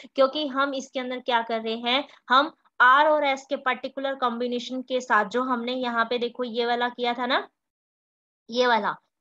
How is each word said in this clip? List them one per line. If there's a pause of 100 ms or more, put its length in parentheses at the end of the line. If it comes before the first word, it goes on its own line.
(140)
क्योंकि
हम
इसके
अंदर
क्या
कर
रहे
हैं, (200)
हम (300)
R
और
S
के
पर्टिकुलर
combination
के
साथ,
जो
हमने
यहाँ
पे
देखो
ये
वाला
किया
था
ना, (1000)
ये
वाला, (260)